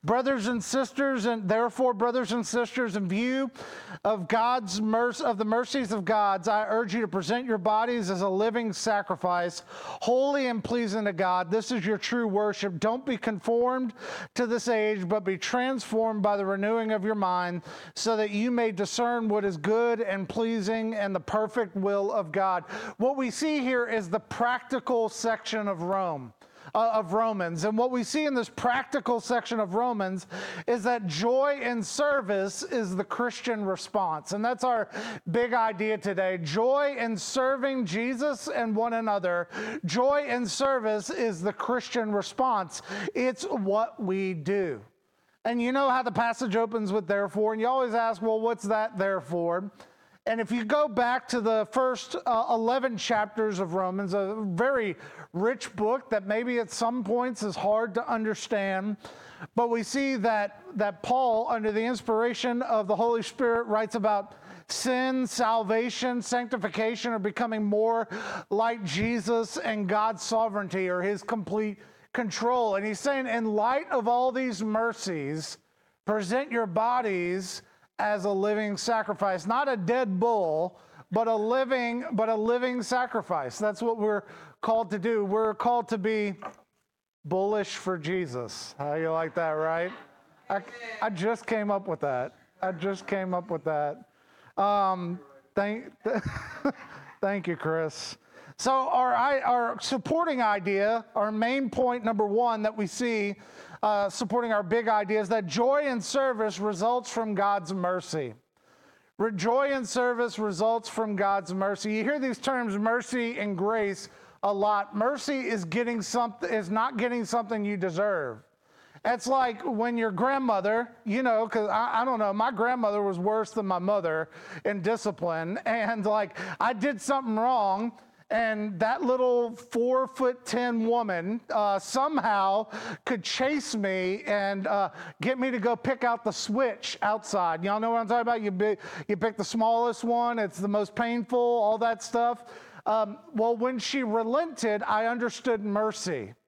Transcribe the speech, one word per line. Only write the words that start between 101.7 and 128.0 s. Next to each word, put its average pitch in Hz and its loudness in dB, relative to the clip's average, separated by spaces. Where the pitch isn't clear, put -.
number 214 2
one 220 2
that 214 0
we 208 -2
see, 214 -2
uh, 202 4
supporting 233 0
our 208 2
big 214 2
idea 214 2
is 190 -2
that 214 2
joy 240 4
in 247 0
service 220 0
results 214 0
from 220 -2
God's 196 0
mercy. 180 -2
Re-, 220 2
joy 247 2
in 269 0
service 240 0
results 214 2
from 214 -2
God's 196 0
mercy. 196 -2
You 214 0
hear 285 0
these 254 -2
terms, 247 -2
mercy 233 0
and 202 -2
grace, 202 -2
a 196 2
lot. 202 0
Mercy 262 0
is 226 -2
getting 226 -2
someth-, 233 -2
is 202 0
not 233 0
getting 240 0
something 220 -2
you 208 -2
deserve. 170 0
It's 240 0
like 254 2
when 240 0
your 226 2
grandmother, 233 2
you 220 0
know, 226 2
'cause 214 0
I, 226 2
I 247 2
don't 254 0
know, 208 0
my 220 2
grandmother 220 0
was 190 0
worse 214 0
than 208 -2
my 185 0
mother 170 0
in 202 -2
discipline. 175 -2
And, 226 0
like, 208 0
I 233 2
did 226 -2
something 262 0
wrong, 220 2